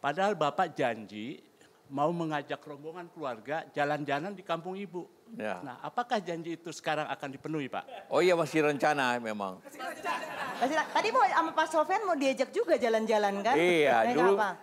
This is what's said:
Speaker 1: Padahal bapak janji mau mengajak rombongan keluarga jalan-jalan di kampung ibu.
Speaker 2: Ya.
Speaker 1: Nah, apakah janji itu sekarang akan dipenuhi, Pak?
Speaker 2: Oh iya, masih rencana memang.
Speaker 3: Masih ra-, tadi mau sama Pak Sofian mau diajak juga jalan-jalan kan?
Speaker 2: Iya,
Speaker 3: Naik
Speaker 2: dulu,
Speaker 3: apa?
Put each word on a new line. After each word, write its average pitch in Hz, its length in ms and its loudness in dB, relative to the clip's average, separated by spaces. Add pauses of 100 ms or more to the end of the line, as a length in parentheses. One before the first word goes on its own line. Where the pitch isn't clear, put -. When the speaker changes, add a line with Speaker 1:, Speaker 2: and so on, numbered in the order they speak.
Speaker 1:
Padahal 190 320 2
bapak 156 400 0
janji 110 640 -4 (480)
mau 143 240 0
mengajak 156 480 -4
rombongan 160 520 -14
keluarga 139 600 -6
jalan-jalan 147 600 -2
di 180 120 -14
kampung 170 320 -6
ibu. 180 320 -10 (240)
Speaker 2:
Ya. 107 280 -6
Speaker 1:
Nah, 127 200 -12
apakah 208 400 -2
janji 165 360 -6
itu 165 160 -14
sekarang 151 360 -2
akan 135 240 -6
dipenuhi, 147 360 -6
Pak? - 440 -10
Speaker 2:
Oh 135 80 4
iya, 175 160 6
masih 156 280 2
rencana 143 560 2
memang. 104 440 -6
Speaker 3:
Masih - 160 -18 (960)
ra-, 247 160 -2
tadi - 180 2
mau 330 160 4
sama 330 260 2
Pak 320 160 2
Sofian 330 360 2
mau 370 100 0
diajak 269 380 0
juga 339 240 2
jalan-jalan 214 640 2
kan? 226 160 2
Speaker 2:
Iya, 165 480 6
Speaker 3:
Naik 113 100 2
Speaker 2:
dulu, 180 220 6
Speaker 3:
apa? 202 140 2 (140)